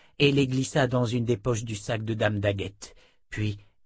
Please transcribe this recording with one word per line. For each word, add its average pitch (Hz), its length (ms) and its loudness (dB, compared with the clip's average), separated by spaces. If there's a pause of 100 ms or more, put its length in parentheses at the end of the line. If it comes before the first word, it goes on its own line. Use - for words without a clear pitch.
(200)
et 143 100 6
les 139 160 4
glissa 131 400 0
dans 123 180 0
une 120 200 -2
des 117 120 2
poches 120 280 -2
du 113 100 -8
sac 110 300 -6
de 113 100 -2
Dame 107 240 0
Daggett. 101 560 -4 (340)
Puis, 104 300 -4 (280)